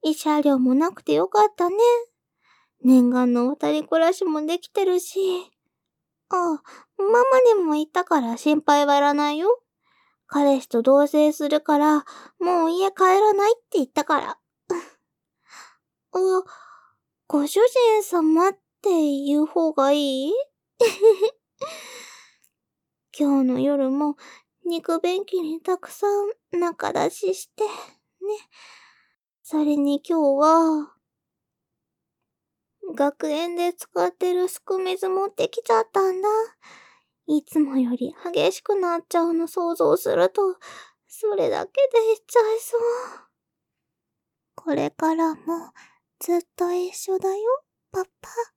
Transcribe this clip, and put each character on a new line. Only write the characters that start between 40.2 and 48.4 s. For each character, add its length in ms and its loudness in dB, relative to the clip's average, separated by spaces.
と、 280 -2
そ 280 -6
れ 140 -2
だ 180 -4
け 60 -20
で 340 2
言 80 2
っ 100 -20
ち 120 0
ゃ 20 6
い 60 -4
そ 160 -6
う。 40 0
こ 180 -6
れ 160 -2
か 260 -2
ら 200 0
も 60 -20
ず 180 -2
っ 40 -2
と 160 -4
一 220 -4
緒 260 -6
だ 160 -2
よ、 0 -
パ 140 -6
パ。 240 -20